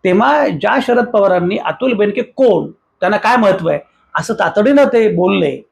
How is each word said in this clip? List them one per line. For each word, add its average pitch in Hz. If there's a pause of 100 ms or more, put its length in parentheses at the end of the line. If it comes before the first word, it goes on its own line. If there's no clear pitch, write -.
तेव्हा 247
ज्या 202
शरद 240
पवारांनी 196
"अतुल 240
बेनके 208
कोण, 185
त्यांना -
काय 226
महत्त्व 190
आहे?" 147 (360)
असं 160
तातडीनं 226 (100)
ते 220
बोलले 175 (140)